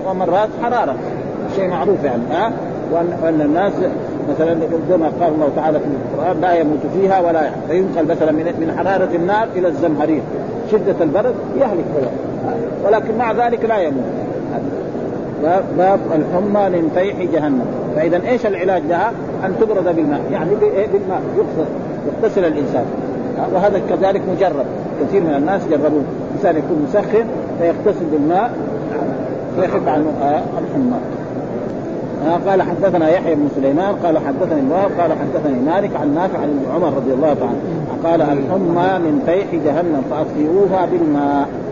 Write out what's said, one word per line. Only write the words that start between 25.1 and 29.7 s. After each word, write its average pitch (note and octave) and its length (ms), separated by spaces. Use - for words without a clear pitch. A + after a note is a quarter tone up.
من D#3 160
الناس E3+ 240
جربوه، D3 320
إنسان F3 180
يكون D3+ 340
مسخن G#3 360
فيغتسل E3+ 520
بالماء D#3 400
فيخف F#3 320